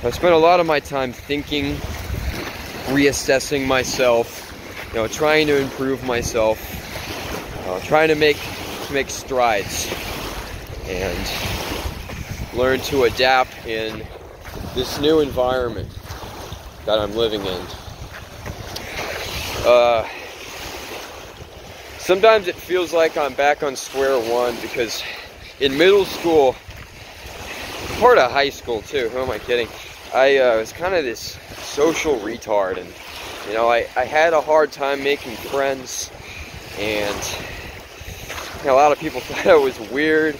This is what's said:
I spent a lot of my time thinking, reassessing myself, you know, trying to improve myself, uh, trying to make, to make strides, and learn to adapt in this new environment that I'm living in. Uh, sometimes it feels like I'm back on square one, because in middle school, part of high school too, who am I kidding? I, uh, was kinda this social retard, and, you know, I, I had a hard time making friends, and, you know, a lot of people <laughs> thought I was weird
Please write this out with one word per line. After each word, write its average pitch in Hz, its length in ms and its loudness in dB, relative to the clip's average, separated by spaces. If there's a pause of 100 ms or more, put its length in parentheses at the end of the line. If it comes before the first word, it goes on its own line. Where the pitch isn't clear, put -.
I 120 60 2
spent 170 240 4
a - 20 8
lot 170 240 8
of 170 60 2
my 147 140 4
time 131 340 -4
thinking, 143 600 -4 (1160)
reassessing 139 760 2
myself, 123 840 2 (400)
you - 40 -4
know, 110 120 0
trying 156 380 4
to 143 120 4
improve 131 460 -2
myself, 117 560 0 (1080)
uh, 92 120 -4
trying 156 280 4
to 156 80 4
make, 151 200 4 (520)
to - 40 -6
make 139 160 -2
strides, 117 840 0 (920)
and 90 340 -4 (1300)
learn 127 280 2
to 139 240 2
adapt 127 600 2
in 110 380 -4 (680)
this 127 260 -4
new 156 200 6
environment 123 680 0 (1000)
that 107 100 2
I'm 104 160 -2
living 110 300 0
in. 90 220 -4 (2000)
Uh, 120 420 6 (1900)
sometimes 196 500 6
it 156 60 -4
feels 170 400 -2
like 160 240 4
I'm 139 160 0
back 143 280 4
on 135 140 -2
square 135 420 0
one, 120 440 0
because 113 400 -4 (580)
in 135 160 2
middle 190 300 6
school, 151 500 4 (1400)
part 240 160 10
of 123 160 6
high 139 160 2
school 117 320 -4
too, 117 300 -2
who 127 80 -4
am 131 120 -2
I 107 80 -4
kidding? 120 300 0 (460)
I, 135 240 6
uh, 123 180 6
was 110 160 -2
kinda 175 300 0
this - 360 -8 (200)
social 156 640 2
retard, 101 580 0
and, 87 100 -10 (600)
you 101 40 -4
know, 113 160 4
I, 117 260 4
I 123 120 0
had 156 260 4
a 151 80 6
hard 151 320 4
time 139 320 -2
making 139 320 -2
friends, 135 760 -4 (680)
and, 104 420 -2 (1400)
you 151 80 -2
know, 131 40 4
a 131 80 8
lot 147 120 8
of 135 60 2
people 143 220 -6
<laughs> - 80 -12
thought 139 180 -2
I 185 100 10
was 135 220 4 (120)
weird 156 500 2